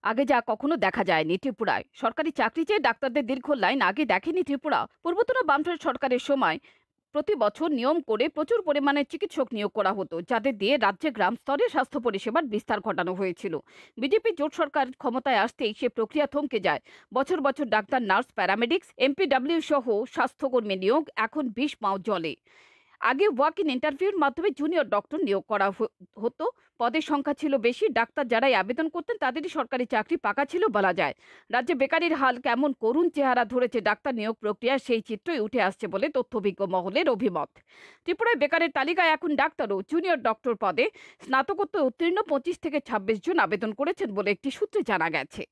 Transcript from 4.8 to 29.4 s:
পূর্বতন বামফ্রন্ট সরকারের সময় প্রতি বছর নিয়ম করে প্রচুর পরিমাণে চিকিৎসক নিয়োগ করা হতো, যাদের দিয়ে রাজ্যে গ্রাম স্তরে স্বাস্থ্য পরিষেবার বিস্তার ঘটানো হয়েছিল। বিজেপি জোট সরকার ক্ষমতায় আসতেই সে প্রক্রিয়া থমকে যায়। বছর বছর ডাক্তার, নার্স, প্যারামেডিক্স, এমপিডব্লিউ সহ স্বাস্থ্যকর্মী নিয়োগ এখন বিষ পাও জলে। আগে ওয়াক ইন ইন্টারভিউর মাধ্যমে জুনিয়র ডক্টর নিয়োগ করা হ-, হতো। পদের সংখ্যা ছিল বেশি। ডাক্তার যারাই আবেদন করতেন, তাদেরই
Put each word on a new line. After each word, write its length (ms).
পূর্বতন 340
বামফ্রন্ট 320
সরকারের 460
সময় 300
প্রতি 200
বছর 340
নিয়ম 220
করে 280
প্রচুর 340
পরিমাণে 420
চিকিৎসক 480
নিয়োগ 260
করা 200
হতো, 180
যাদের 280
দিয়ে 180
রাজ্যে 340
গ্রাম 300
স্তরে 280
স্বাস্থ্য 320
পরিষেবার 440
বিস্তার 360
ঘটানো 340
হয়েছিল। 400
বিজেপি 420
জোট 220
সরকার 260
ক্ষমতায় 440
আসতেই 340
সে 100
প্রক্রিয়া 380
থমকে 340
যায়। 200
বছর 260
বছর 260
ডাক্তার, 360
নার্স, 340
প্যারামেডিক্স, 520
এমপিডব্লিউ 640
সহ 260
স্বাস্থ্যকর্মী 640
নিয়োগ 260
এখন 320
বিষ 280
পাও 220
জলে। 360
আগে 280
ওয়াক 320
ইন 100
ইন্টারভিউর 460
মাধ্যমে 340
জুনিয়র 380
ডক্টর 300
নিয়োগ 280
করা 240
হ-, 220
হতো। 220
পদের 320
সংখ্যা 240
ছিল 220
বেশি। 320
ডাক্তার 400
যারাই 260
আবেদন 340
করতেন, 360
তাদেরই 240